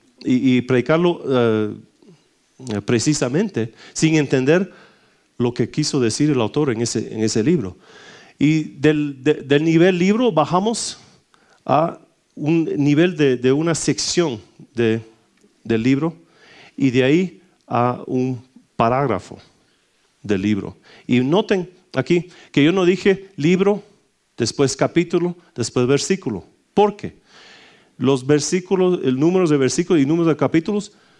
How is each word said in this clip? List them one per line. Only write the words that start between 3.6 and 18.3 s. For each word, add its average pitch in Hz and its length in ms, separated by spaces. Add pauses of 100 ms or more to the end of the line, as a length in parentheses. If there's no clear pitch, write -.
sin 160 220
entender 151 560 (680)
lo 120 160
que 120 160
quiso 147 300
decir 127 300
el 131 100
autor 131 320
en 110 100
ese, 113 320
en 110 80
ese 110 220
libro. 117 340 (600)
Y 156 240
del, 143 600
de-, 151 180
del 143 220
nivel 170 360
libro 214 320
bajamos 180 680 (680)
a 151 340 (360)
un 160 300 (120)
nivel 151 400
de, 135 200
de 127 140
una 160 240
sección 147 640 (340)
de, 113 280 (600)
del 113 200
libro 139 320 (600)
y 135 140
de 127 120
ahí 170 380 (260)
a 123 400
un 127 360 (320)